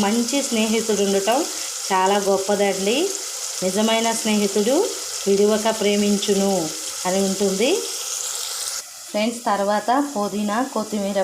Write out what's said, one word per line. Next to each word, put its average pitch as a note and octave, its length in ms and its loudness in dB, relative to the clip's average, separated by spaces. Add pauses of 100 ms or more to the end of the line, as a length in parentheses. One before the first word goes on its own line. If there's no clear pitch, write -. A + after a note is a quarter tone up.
మంచి A#3 340 2 (100)
స్నేహితుడు A3 580 2
ఉండటం G3 320 2 (520)
చాలా F#3+ 260 4 (120)
గొప్పదండి. G3 680 2 (680)
నిజమైన A3 440 2 (120)
స్నేహితుడు G#3 560 2 (500)
విడువక G#3 400 4 (140)
ప్రేమించును G3+ 760 2 (520)
అని F#3 220 2
ఉంటుంది. G3 420 0 (1400)
ఫ్రెండ్స్, A3+ 400 -4
తర్వాత G3+ 400 0 (240)
పుదీనా, G#3 420 -2 (180)
కొత్తిమీర G3+ 480 -2